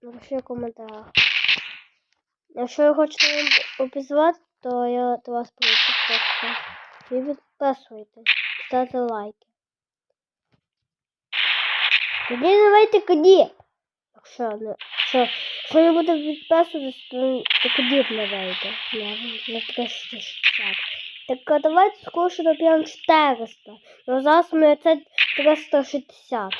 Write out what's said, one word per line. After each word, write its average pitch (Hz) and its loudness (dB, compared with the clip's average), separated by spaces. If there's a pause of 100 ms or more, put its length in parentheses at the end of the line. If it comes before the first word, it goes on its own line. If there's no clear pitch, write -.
напиши 240 -12
в 254 -8
коментарях. 226 -14 (1400)
Якщо 247 -4
ви 294 4
хочете 294 0
мене 294 -2 (300)
обізвати, 285 0 (220)
то 247 -4
я 247 -2
до 240 -12
вас 240 -8
прийду - 0 (300)
просто. - -4 (540)
І 254 -2
підписуйтесь, 262 -6 (320)
ставте 254 -4
лайки. 220 -8 (2750)
Тоді 302 2
давайте 415 6
коді. 359 6 (680)
Якщо - -10
не, 214 -10 (220)
якщо, - -2
якщо - 0
не 330 6
буде 330 2
підписуватись, 302 -2
то, 254 -2 (200)
то 247 0
коді 262 2
б 233 0
не 220 -4
вийде. 190 -8 (200)
На, 220 -8
на 226 -6
триста 233 -6
шістдесят. - -6 (300)
Так, 262 -4
а 294 4
давайте 349 4
скорше 349 -4
доб'ємо 320 4
чотириста. 277 0 (360)
Ну, 262 0
зараз 320 4
ми 311 6
оце 302 2 (400)
триста 302 2
шістдесят. 233 -8